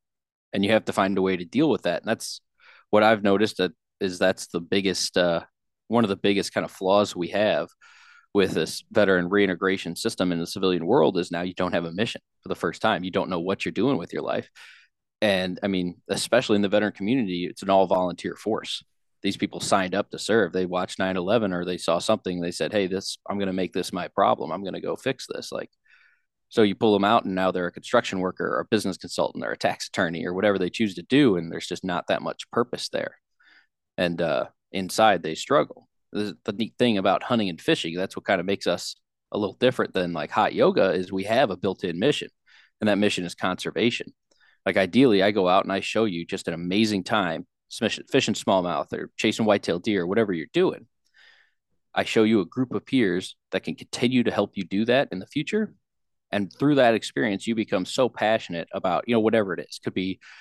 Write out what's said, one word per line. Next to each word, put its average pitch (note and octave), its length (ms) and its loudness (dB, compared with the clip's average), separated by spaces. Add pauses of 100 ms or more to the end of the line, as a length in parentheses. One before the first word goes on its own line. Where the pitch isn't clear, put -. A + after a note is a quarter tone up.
(520)
And G2 120 0
you G#2 80 2
have A2 140 4
to F#2+ 60 -4
find G2 240 2
a F#2 60 2
way F#2+ 140 2
to F2 80 -6
deal C#3 260 0
with G2+ 120 0
that. E2+ 200 -2
And G2 60 -8
that's - 320 -6 (500)
what G#2+ 140 6
I've G#2+ 180 6
noticed G2+ 360 2
that F#2 120 0 (300)
is F#2 180 -4
that's F#2+ 300 0
the F2 120 -4
biggest, F#2+ 560 -2
uh, F2 260 2 (460)
one A#2 160 2
of G2 60 0
the G2 60 -2
biggest G2 360 0
kind F2 140 -2
of - 40 -12
flaws G2 460 2
we E2+ 120 -4
have F2+ 400 0 (640)
with G2 180 4
this E2 380 -4
veteran F#2+ 400 4
reintegration F#2+ 680 0
system F#2 360 -2
in E2+ 60 -2
the E2+ 80 -4
civilian F#2 380 0
world B2 320 4
is F2 140 -2
now F2 100 -4
you F2+ 140 -6
don't F2+ 180 -2
have E2+ 140 -2
a E2 60 -10
mission G#2 280 -4 (220)
for - 80 -8
the F2+ 40 -4
first - 280 -4
time. G2 220 0
You F#2 60 -6
don't F2 200 -2
know F2 100 -2
what F#2+ 240 -4
you're F2 80 -4
doing A#2 240 0
with E2+ 160 -8
your D2+ 80 -4
life. - 300 -4 (720)
And F#2 400 0
I G2+ 60 -2
mean, F2+ 260 -2 (160)
especially A2 460 2
in G2+ 60 2
the G2+ 60 2
veteran G#2 240 2
community, G2 540 -2
it's - 160 -12
an G2 80 -2
all F#2+ 160 6
volunteer F2+ 500 -2
force. - 460 -4 (400)
These G2 160 -2
people F#2+ 220 -6
signed F#2 340 0
up G2+ 160 -2
to - 80 -10
serve. - 340 2
They F#2 140 0
watched F2+ 320 -4
nine F#2+ 180 -2
eleven G2 380 0
or F2 100 -4
they F2 140 -4
saw E2+ 220 0
something. F#2 380 -2
They F2 140 -4
said, D#2 180 -4
"Hey, G#2 160 0
this, F#2+ 300 -6 (100)
I'm G2+ 120 -6
gonna F#2+ 160 -2
make F#2 180 -4
this F2+ 180 -4
my F2+ 180 -6
problem. A2 440 0
I'm G2 100 -8
gonna F#2 200 -10
go - 120 -6
fix - 320 -6
this." - 240 -10
Like, - 200 -8 (800)
so - 100 2
you G2+ 140 4
pull G#2+ 220 4
'em G2 80 2
out A2 200 4
and F#2+ 100 -4
now F#2 160 0
they're F2+ 160 -2
a F2 60 -6
construction - 480 -2
worker F2+ 260 -4
or C2 140 -2
a E2+ 60 -6
business G2 320 0
consultant - 440 -4
or A1+ 100 -4
a - 40 -6
tax - 320 -2
attorney E2+ 380 -4
or F2+ 80 -4
whatever G2 240 2
they F2+ 100 0
choose G2 280 -2
to F2+ 60 -8
do. B2+ 340 4
And E2 140 -4
there's E2+ 160 -8
just - 160 -8
not F2 260 -4
that F#2+ 120 0
much - 300 -10
purpose - 400 -2
there. - 260 -6 (800)
And, F2 240 0
uh, C#2+ 280 0 (220)
inside F#2 520 2
they D#2+ 120 -4
struggle. - 540 -2 (240)
The, G#2 320 -4
the G#2+ 80 -4
neat G2+ 260 -4
thing A#2 200 2
about F#2+ 240 2
hunting A2+ 260 0
and E2 100 -6
fishing, F2 380 -2
that's F#2 180 -6
what - 120 -14
kinda F#2+ 160 0
makes G2 240 -4
us F2+ 300 -2 (360)
a G2 60 -4
little - 220 -4
different B2 340 2
than, F2 180 -2
like, D#2 180 -6
hot G#2+ 240 2
yoga, F#2+ 380 4
is F2+ 180 -2
we F#2+ 140 -4
have A2+ 240 2
a F#2 80 -6
built-in F#2 420 -4
mission, C#3 300 -2 (500)
and G#2+ 100 0
that G2 100 4
mission G2 260 0
is F2 100 -8
conservation. F#2 800 -2 (540)
Like, F#2+ 100 0
ideally, G2+ 460 4
I G#2 80 4
go G2 180 2
out F#2+ 160 4
and F#2+ 80 -6
I G2 80 -2
show - 240 -2
you E2+ 220 -4
just - 220 -8
an E2 60 -4
amazing G2 480 0
time F2 440 -2 (240)
smish-, - 400 -4
fishing B2+ 240 2
smallmouth F2 580 0
or D#2+ 240 -8
chasing A2 300 0
whitetail G2+ 320 2
deer, F#2 280 0
whatever G2+ 280 2
you're D#2 180 -6
doing. - 340 0 (1080)
I G2 100 0
show A2+ 200 4
you A2 160 4
a F2 60 0
group B2+ 280 -4
of - 100 -6
peers G2 520 0 (160)
that F#2 100 -2
can F2 120 -8
continue B2 480 0
to A2 80 -2
help G2+ 240 0
you F#2+ 100 -6
do G2+ 200 -2
that B2 280 2
in F#2 60 -6
the F#2+ 80 -10
future. G#3 480 -4 (560)
And G2+ 220 -4
through C#3+ 220 2
that B2 200 6
experience, G#2+ 520 -2
you A2+ 80 0
become G2+ 320 -2
so B2 240 2
passionate G#2 600 -2
about, F2+ 360 -2
you A#2+ 60 2
know, A2+ 60 4
whatever G#2+ 340 2
it - 120 -8
is. - 160 -16
Could - 120 -8
be, F#2+ 260 -4 (200)